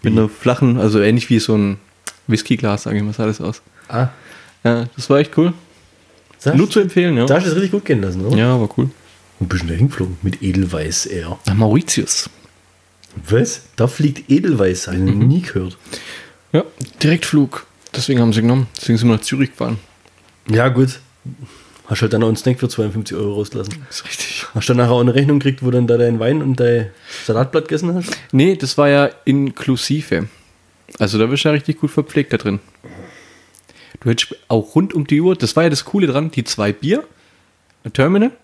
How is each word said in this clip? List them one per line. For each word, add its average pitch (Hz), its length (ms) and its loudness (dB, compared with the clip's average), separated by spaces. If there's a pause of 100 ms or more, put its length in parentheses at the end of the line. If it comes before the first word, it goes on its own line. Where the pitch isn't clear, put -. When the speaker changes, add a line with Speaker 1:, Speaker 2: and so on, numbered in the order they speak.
Speaker 1:
mit 113 100 2
Speaker 2:
Wie? 113 60 4
Speaker 1:
einer 107 100 2
flachen, 123 480 0
also 107 240 2
ähnlich 113 280 2
wie 113 100 4
so 110 180 0
ein 98 200 0 (500)
Whiskyglas, 107 560 0
sag 107 120 -6
ich 104 60 0
mal, 104 120 -4
sah 113 120 -2
das 107 160 -2
aus. 101 200 -8 (260)
Speaker 2:
Ah. 127 220 -2 (540)
Speaker 1:
Ja, 117 320 0
das - 140 -12
war 139 100 6
echt 151 180 0
cool. 170 160 2 (920)
Speaker 2:
Da 127 100 0
Speaker 1:
Nur 165 140 6
Speaker 2:
hast 208 60 -8
Speaker 1:
zu 220 80 6
empfehlen, 175 360 2
ja. 117 80 4
Speaker 2:
da 135 100 4
hast 180 100 2
du 180 40 0
es 156 60 0
richtig 185 160 0
gut 202 140 -2
gehen 123 160 0
lassen, 92 240 -4
oder? 117 120 2
Speaker 1:
Ja, 123 220 4
war 107 180 0
cool. 131 120 0 (500)
Speaker 2:
Wo 92 60 -2
bist 87 180 -4
du 82 40 -6
denn 82 80 -4
da 85 40 -6
hingeflogen? 92 420 0
Mit 95 220 -4
Edelweiss 87 600 -2
Air. 87 400 -8
Speaker 1:
Nach 95 80 0
Mauritius. 110 760 0 (1000)
Speaker 2:
Was? 123 320 0 (160)
Da 120 100 2
fliegt 143 420 -4
Edelweiss? 104 580 0
Hab 92 80 -6
ich 92 40 -2
noch 95 140 2
Speaker 1:
Mhm. 107 140 4
Speaker 2:
nie 165 140 2
gehört. 92 360 -6 (720)
Speaker 1:
Ja, 160 120 2 (380)
Direktflug. 151 640 0 (300)
Deswegen 131 240 -2
haben 117 140 4
sie 110 80 2
genommen. 120 340 2
Deswegen 117 220 0
sind 117 100 2
wir 117 80 4
nach 107 80 -4
Zürich 135 280 -2
gefahren. 117 260 -6 (720)
Speaker 2:
Ja, 113 180 4
gut. 131 320 0 (880)
Hast - 140 -2
halt 110 100 0
dann 113 120 0
auch 113 40 2
einen 113 80 2
Snack 127 240 -2
für 127 80 -2
zweiundfünfzig 107 480 -4
Euro 101 200 -4
rausgelassen. 104 400 -6 (120)
Speaker 1:
Das - 140 -14
ist - 40 -18
richtig. - 480 -10
Speaker 2:
Hast - 140 -4
du 127 60 2
dann 123 40 4
nachher 120 140 4
auch 123 80 4
eine 120 160 4
Rechnung 143 240 4
gekriegt, 135 240 -2
wo 127 80 0
dann 123 160 2
da 117 100 4
dein 117 220 2
Wein 135 220 0
und 135 180 -2
dein 117 280 2 (380)
Salatblatt 131 440 0
gegessen 170 260 -2
hast? 175 160 -4 (220)
Speaker 1:
Nee, 160 240 4
das - 200 -6
war 143 120 4
ja 143 200 4 (140)
inklusive. 135 1040 -2 (720)
Also 107 180 0
da 110 100 2
bist 139 180 -2
du 156 40 4
ja 151 40 2
richtig 147 260 -2
gut 147 120 -2
verpflegt 143 420 -2
da 117 40 0
drin. 101 220 -2 (1400)
Du 123 80 -2
hättest - 260 -2 (120)
auch 107 280 0
rund 190 180 2
um 151 140 -2
die 147 140 2
Uhr, 185 140 2
das - 200 -2
war 160 80 2
ja 170 60 4
das 143 160 -2
Coole 196 220 0
dran, 143 240 0
die 123 120 -4
zwei 104 280 -2
Bier, 190 320 -2 (800)
ein 113 100 -12
Terminal 202 380 2 (120)